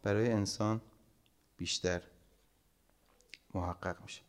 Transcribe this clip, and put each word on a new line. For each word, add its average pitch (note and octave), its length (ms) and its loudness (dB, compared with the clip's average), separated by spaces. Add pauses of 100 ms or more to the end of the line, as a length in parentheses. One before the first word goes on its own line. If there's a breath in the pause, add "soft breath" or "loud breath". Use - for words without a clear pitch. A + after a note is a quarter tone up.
برای G#2 280 4
انسان G#2+ 500 2 (760)
بیشتر F2 440 -2 (1500)
محقق F2+ 480 -4
می‌شه. - 280 -16